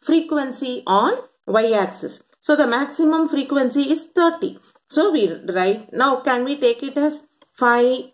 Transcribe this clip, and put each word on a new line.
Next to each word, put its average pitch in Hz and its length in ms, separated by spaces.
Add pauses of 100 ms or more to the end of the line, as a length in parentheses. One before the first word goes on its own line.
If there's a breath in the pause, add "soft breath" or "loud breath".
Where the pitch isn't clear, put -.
frequency 277 840
on 311 300 (280)
y-axis. 220 720 (220)
So 302 140
the 294 100
maximum 294 640
frequency 277 600
is 311 140
thirty. 339 540 (300 soft breath)
So 330 240
we 214 180
write, 185 640
now 262 300
can 247 200
we 285 140
take 240 260
it 277 140
as 294 240 (320)
five 247 600